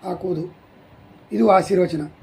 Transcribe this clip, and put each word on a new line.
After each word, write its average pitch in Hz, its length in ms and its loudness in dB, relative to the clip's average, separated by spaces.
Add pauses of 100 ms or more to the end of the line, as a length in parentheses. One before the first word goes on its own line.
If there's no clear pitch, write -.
ಹಾಕುವುದು, 180 520 -6 (720)
ಇದು 220 180 2
ಆಶೀರ್ವಚನ. 180 580 2 (160)